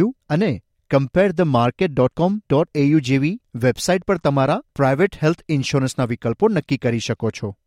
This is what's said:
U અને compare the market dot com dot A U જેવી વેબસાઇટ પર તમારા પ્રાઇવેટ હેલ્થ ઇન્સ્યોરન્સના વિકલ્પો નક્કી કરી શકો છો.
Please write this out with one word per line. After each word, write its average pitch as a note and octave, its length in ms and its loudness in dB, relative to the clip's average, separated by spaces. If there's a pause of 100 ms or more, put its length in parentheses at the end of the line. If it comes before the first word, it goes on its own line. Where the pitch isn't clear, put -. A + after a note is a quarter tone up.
U G3+ 60 2 (220)
અને E3+ 220 0 (400)
compare E3+ 420 2
the E3+ 140 0
market B2+ 460 0
dot B2+ 240 2
com F3 140 0 (180)
dot D3+ 260 2
A C#3+ 120 2
U D#3 120 4
જેવી C3+ 340 0 (220)
વેબસાઇટ C3 480 0
પર G3 140 0
તમારા C#3+ 460 0 (120)
પ્રાઇવેટ C#3 480 0
હેલ્થ D#3+ 260 0
ઇન્સ્યોરન્સના C3+ 560 -2
વિકલ્પો A#2+ 420 -2
નક્કી E3 300 -2
કરી A#2 220 -2
શકો A2+ 300 -4
છો. G#2+ 220 -8 (160)